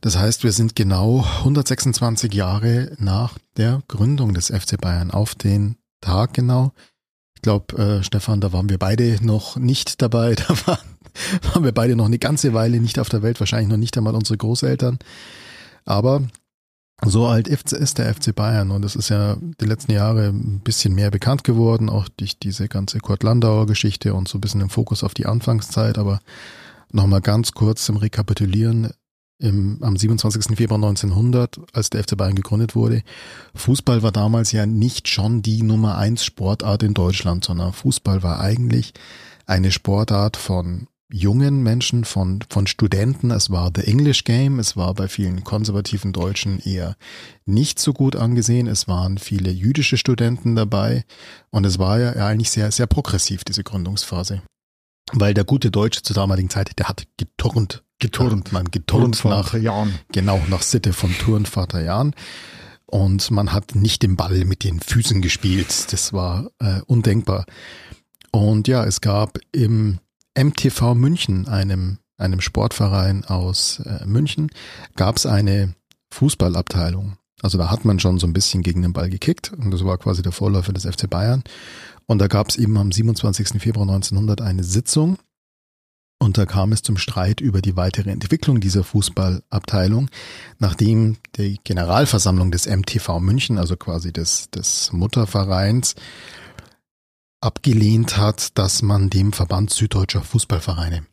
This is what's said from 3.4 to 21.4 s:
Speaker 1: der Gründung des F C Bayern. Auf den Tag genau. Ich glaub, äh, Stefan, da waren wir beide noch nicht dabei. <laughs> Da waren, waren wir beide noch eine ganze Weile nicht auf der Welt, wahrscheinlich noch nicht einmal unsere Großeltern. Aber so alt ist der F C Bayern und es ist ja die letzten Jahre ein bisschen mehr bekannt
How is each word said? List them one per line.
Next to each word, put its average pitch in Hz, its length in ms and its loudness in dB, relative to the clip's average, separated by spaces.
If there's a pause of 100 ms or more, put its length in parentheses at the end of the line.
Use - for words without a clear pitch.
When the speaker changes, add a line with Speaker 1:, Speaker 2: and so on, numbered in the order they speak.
Speaker 1:
der 120 320 0
Gründung 117 460 2
des 87 160 -2
F 98 160 -2
C - 120 -2
Bayern. 87 340 -2
Auf 101 220 0
den 101 440 0 (240)
Tag 98 320 0
genau. 127 400 2 (600)
Ich - 60 -20
glaub, 104 380 0
äh, 104 240 2
Stefan, 101 380 0
da 101 100 0
waren 95 180 0
wir 98 80 2
beide 110 480 2
noch 107 300 0
nicht 127 460 0
dabei. 117 400 2
<laughs> - 60 -4
Da - 20 -14 (180)
waren, - 120 0 (720)
waren 170 120 2
wir 131 80 4
beide 117 240 2
noch 113 100 2
eine 113 140 2
ganze 139 340 0
Weile 113 260 2
nicht 117 200 0
auf 117 100 -2
der 107 140 0
Welt, 117 160 0
wahrscheinlich 107 300 0
noch 110 80 2
nicht 117 200 -2
einmal 110 160 0
unsere 110 240 0
Großeltern. 123 600 0 (840)
Aber 123 380 0 (840)
so 113 220 4
alt 113 220 2
ist - 500 -2
der 117 120 0
F 110 100 -4
C - 140 -2
Bayern 107 360 0
und 101 140 0
es 101 120 -4
ist - 140 -4
ja 104 300 0
die 85 260 -6
letzten 110 280 -2
Jahre 107 340 2
ein 101 320 -2
bisschen 104 340 0
mehr 101 160 2
bekannt 127 360 0